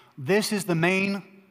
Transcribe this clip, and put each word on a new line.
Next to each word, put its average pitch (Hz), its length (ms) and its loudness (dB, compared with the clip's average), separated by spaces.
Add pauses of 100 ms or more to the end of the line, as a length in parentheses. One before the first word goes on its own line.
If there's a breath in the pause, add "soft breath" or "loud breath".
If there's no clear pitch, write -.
(180 soft breath)
This 190 340 0
is 202 140 -4
the 180 80 0
main 190 480 0 (300)